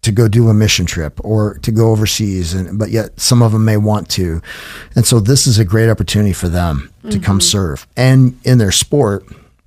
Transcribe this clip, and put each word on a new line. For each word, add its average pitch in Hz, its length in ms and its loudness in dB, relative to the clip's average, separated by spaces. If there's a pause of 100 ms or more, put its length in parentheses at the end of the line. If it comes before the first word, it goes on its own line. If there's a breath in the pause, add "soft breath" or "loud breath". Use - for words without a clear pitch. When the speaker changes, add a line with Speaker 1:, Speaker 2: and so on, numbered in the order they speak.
Speaker 1:
to - 80 -2
go 113 180 2
do 113 200 2
a 110 60 4
mission 104 320 0
trip 80 380 -8
or 104 340 -2
to - 120 -6
go 113 220 2
overseas, 98 640 -2
and, 92 220 -6
but 104 140 -4
yet 107 300 -4
some 123 200 2
of 113 120 4
them 110 120 0
may 110 120 2
want 104 320 -2
to. 82 340 -4 (540 loud breath)
And 117 100 2
so 117 140 2
this 127 260 2
is 113 140 2
a 113 40 4
great 110 260 2
opportunity 104 420 0
for 87 160 -4
them 85 440 -2 (180)
to 208 100 -2
come 98 180 0
Speaker 2:
Mm-hmm. - 20 0
Speaker 1:
serve 95 460 -2 (100)
and 131 480 4
in 127 140 4
their 101 140 2
sport 107 520 0 (420 loud breath)